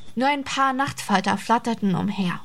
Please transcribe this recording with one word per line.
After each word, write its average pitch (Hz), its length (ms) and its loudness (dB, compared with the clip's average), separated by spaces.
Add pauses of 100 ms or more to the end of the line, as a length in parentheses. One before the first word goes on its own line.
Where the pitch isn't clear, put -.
(140)
Nur 254 140 2
ein 285 160 0
paar 269 280 0
Nachtfalter 208 680 0
flatterten 226 580 0
umher. 190 480 0